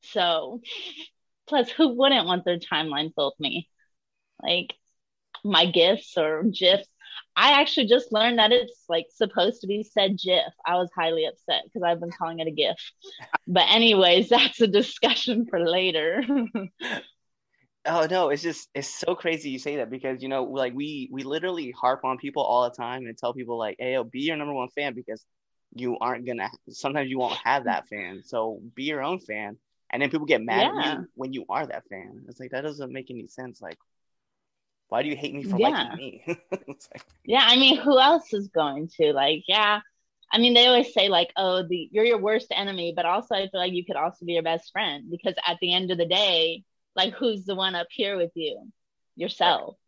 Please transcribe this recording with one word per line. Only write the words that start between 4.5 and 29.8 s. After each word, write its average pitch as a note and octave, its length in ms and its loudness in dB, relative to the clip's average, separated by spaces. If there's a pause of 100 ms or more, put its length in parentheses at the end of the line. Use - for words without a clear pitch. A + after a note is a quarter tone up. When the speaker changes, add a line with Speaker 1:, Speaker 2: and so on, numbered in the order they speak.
Speaker 1:
my G3+ 220 4
gifs F3+ 520 2
or D#3 260 0
gifs. F#3+ 440 2 (480)
I C#4 240 6
actually C#4+ 280 2
just A#3+ 240 4
learned A3+ 280 2
that G#3+ 120 6
it's, - 360 0
like, E3 220 0
supposed G#3 520 0
to G3 60 -10
be G#3 160 -2
said G3 340 0
gif. F#3 260 2 (220)
I E3+ 100 2
was F3+ 200 0
highly E3 300 0
upset - 360 -4 (100)
'cause A3 120 -8
I've E3+ 160 2
been E3+ 120 -8
calling E3 280 -8
it D#3+ 80 -4
a - 40 -4
gif. D3 240 0 (720)
But F3+ 220 4
anyways, G3 580 6
<laughs> - 20 2
that's - 320 4
a A3+ 60 6
discussion A3+ 760 0
for F3+ 220 -2
later. F3 600 0
<laughs> C4+ 40 0 (1500)
Speaker 2:
Oh, D#3+ 240 2
no, F3+ 200 2
it's C#3+ 120 -2
just, E3 320 -6
it's C#3+ 140 -6
so F3+ 260 -4
crazy D#3+ 360 -4
you C3 80 -8
say D3 180 -6
that A#2 140 -6
because, C3 320 -6
you C3 80 -8
know, C3+ 140 -2
like, B2+ 300 -4
we, C#3+ 380 -8
we C3+ 100 -10
literally D#3 480 -6
harp B2+ 340 -2
on C3 120 -2
people C3+ 260 -6
all B2 260 2
the B2 60 -8
time B2+ 320 -8
and A2+ 120 -14
tell B2 160 -4
people, A#2+ 240 -8
like, A2+ 200 -6
"Hey, B2+ 140 -4
yo, C3 120 0
be A#2+ 160 -12
your D#3 160 -4
number D3 180 -6
one B2+ 160 -6
fan C#3+ 240 -6
because A2 300 -14 (500)
you A#2+ 240 -4
aren't B2 280 -4
gonna, A2+ 220 -6 (220)
sometimes C#3 400 -6
you C3 80 -6
won't B2+ 260 -2
have B2+ 200 0
that F#2+ 240 -2
fan. F#2+ 360 -12
So A2+ 360 -6 (140)
be C3 100 -10
your D3 180 -4
own F3 180 -4
fan." G#2+ 380 -10 (320)